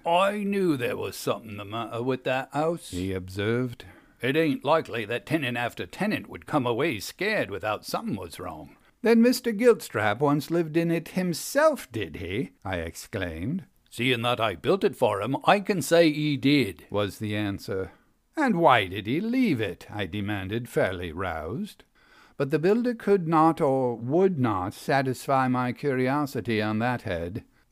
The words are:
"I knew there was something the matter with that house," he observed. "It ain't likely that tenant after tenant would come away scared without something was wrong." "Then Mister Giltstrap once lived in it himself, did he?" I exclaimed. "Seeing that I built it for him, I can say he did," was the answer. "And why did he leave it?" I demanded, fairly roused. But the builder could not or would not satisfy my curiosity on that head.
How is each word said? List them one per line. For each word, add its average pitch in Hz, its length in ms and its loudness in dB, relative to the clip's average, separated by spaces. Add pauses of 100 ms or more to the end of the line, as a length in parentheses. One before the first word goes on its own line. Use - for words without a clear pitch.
"I 196 400 2
knew 196 320 2
there 107 220 -4
was 101 180 -6
something 104 400 -4
the 104 80 -12
matter 113 380 -6
with 131 220 -2
that 131 280 -2
house," 160 380 -2
he 92 240 -4
observed. 101 720 -2 (340)
"It 135 160 2
ain't 156 260 0
likely 120 440 0
that 117 180 -4
tenant 135 320 -2
after 117 300 -4
tenant 185 420 -4
would - 160 -16
come 135 220 0
away 123 320 0
scared 175 520 -4
without 101 360 -4
something 214 300 -4
was 87 220 -12
wrong." - 380 -12 (240)
"Then 226 220 6
Mister 247 280 2
Giltstrap 156 720 2
once 147 300 2
lived 165 260 0
in 170 140 2
it 165 180 -2
himself, 226 840 0
did 87 260 -6
he?" 95 340 -4 (120)
I 95 180 -4
exclaimed. 87 840 -6 (240)
"Seeing 120 320 0
that 120 180 0
I 107 180 0
built 180 280 0
it 175 100 0
for 104 280 2
him, 127 240 -2
I 196 140 6
can 196 200 -2
say 165 320 6
he 151 240 0
did," 127 540 2
was 101 280 -2
the 107 160 -4
answer. 101 580 -4 (440)
"And 262 200 2
why 127 320 6
did 98 180 -6
he 143 160 0
leave 226 400 2
it?" 87 280 -6
I 104 140 -4
demanded, 101 640 -4
fairly 92 440 -2
roused. 87 720 -6 (560)
But 139 120 -2
the 156 80 2
builder 226 340 2
could 202 340 2
not 160 360 6
or 131 340 2
would 160 420 2
not 104 360 0
satisfy 135 720 0
my 123 240 0
curiosity 127 880 0
on 107 200 0
that 120 200 0
head. 87 440 -6 (260)